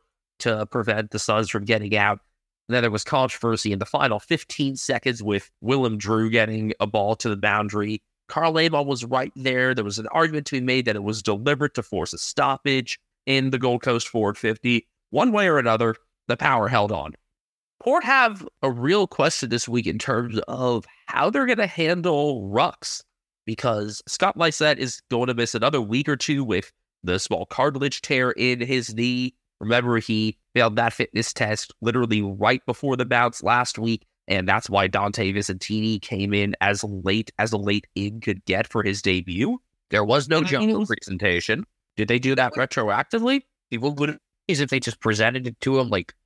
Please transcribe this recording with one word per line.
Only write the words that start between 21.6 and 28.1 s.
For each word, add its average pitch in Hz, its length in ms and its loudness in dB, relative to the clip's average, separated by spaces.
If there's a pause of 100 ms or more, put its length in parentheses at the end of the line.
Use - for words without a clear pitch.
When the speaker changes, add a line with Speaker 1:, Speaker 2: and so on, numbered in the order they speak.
Speaker 1:
handle 151 800 0
rucks, - 520 -2 (420)
because 107 640 -4
Scott - 320 -2
Lysette 156 400 2
is - 320 -6
going 123 160 0
to 127 80 -2
miss 117 220 0
another 131 240 2
week 117 280 -2
or 147 60 2
two 139 300 0
with 101 280 -2 (300)
the 90 160 0
small 92 280 -2
cartilage 135 540 -2
tear 127 300 0